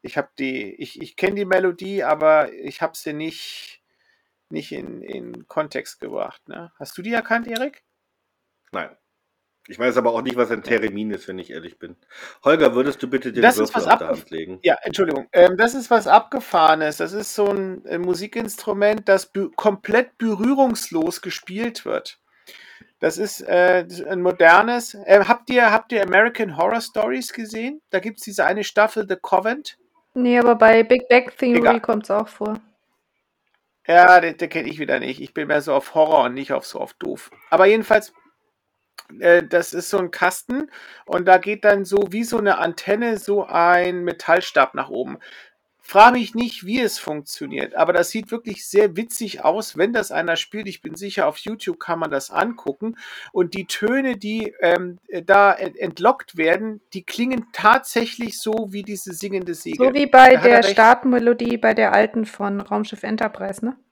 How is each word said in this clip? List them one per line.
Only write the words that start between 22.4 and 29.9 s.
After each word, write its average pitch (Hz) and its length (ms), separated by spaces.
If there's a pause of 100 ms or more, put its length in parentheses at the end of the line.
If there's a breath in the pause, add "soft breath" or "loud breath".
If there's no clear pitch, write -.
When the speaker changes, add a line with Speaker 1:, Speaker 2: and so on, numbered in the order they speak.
Speaker 1:
Das 160 180
ist, 202 240
äh, 180 460 (200)
ein 180 140
modernes, 185 720
äh, 202 340
habt 233 220
ihr, 240 220
habt 220 200
ihr 214 120
American 196 540
Horror 214 240
Stories 240 520
gesehen? 226 560
Da 190 100
gibt's - 240
diese - 220
eine 208 180
Staffel, 214 460
The 185 100
Covent. 220 580 (360)